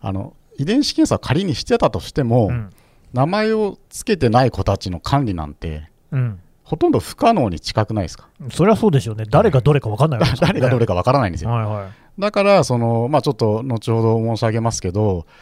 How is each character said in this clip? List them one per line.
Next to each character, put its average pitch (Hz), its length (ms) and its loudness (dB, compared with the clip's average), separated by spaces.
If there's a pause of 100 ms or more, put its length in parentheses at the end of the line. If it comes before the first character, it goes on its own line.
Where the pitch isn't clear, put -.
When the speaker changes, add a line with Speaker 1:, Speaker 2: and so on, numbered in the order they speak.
Speaker 1:
あ 101 120 -6
の、 95 220 -8 (220)
遺 139 100 -4
伝 240 180 2
子 - 80 -4
検 311 160 2
査 107 80 0
を - 20 0
仮 165 260 0
に 151 120 -2
し - 80 -8
て 233 140 2
た 151 120 2
と 95 80 -6
し - 140 -12
て 151 100 -2
も、 117 260 4
Speaker 2:
う 120 40 -2
ん。 110 180 -6 (420)
Speaker 1:
名 127 140 0
前 214 280 0
を 214 240 -2 (100)
つ - 160 -14
け 214 120 0
て 131 120 2
な 120 160 4
い 117 80 2
子 98 100 -4
た 98 160 0
ち 98 120 -8
の 85 100 -8
管 139 240 0
理 101 100 -4
な 78 120 -6
ん 73 80 -12
て、 78 340 -10 (240)
Speaker 2:
う 147 40 -4
ん。 117 220 -4 (240)
Speaker 1:
ほ - 140 -6
と 349 120 2
ん 311 40 2
ど 117 80 2
不 - 160 -12
可 - 160 2
能 143 160 2
に 82 100 -4
近 - 280 -2
く 110 80 -6
な 104 80 -2
い - 20 -2
で 78 40 -8
す - 100 -16
か？ - 100 -20 (220)
Speaker 2:
そ - 140 0
り 208 60 6
ゃ 214 60 6
そ 220 120 2
う - 20 2
で 139 100 4
し 113 100 -6
ょ 104 40 -6
う - 20 -12
ね。 110 120 -6
誰 165 220 4
が 131 120 2
ど 147 100 4
れ 143 80 2
か - 80 -6
分 - 80 -4
か 147 100 2
ん 156 40 2
な 120 80 -4
い - 20 0
わ 120 60 2
け 120 40 2
で 120 60 -2
す - 40 -6
か - 60 -4
ら 196 60 0
ね。 - 80 -2
Speaker 1:
<laughs> - 0 -
誰 123 100 2
が 123 60 2
ど - 20 2
れ 117 80 0
か 95 80 0
分 90 80 -2
か 123 100 2
ら 143 60 4
な 120 80 0
い 90 40 -2
ん - 20 -6
で 78 60 -6
す 80 60 -8
よ。 113 60 -4
Speaker 2:
は 117 120 -2
い - 20 -4
は 104 220 -6
い。 - 340 -18
Speaker 1:
だ 208 100 -2
か 208 140 0
ら、 196 180 6
そ 123 160 0
の、 117 320 0
ま 151 80 4
あ、 127 40 0
ち 147 80 0
ょ - 20 0
っ 110 40 -2
と 110 280 0
後 117 260 -4
ほ 113 120 2
ど 113 160 4
申 113 180 -2
し 117 100 -2
上 110 60 0
げ 113 80 -2
ま 113 100 0
す - 100 -6
け 90 120 -6
ど、 98 340 0 (160)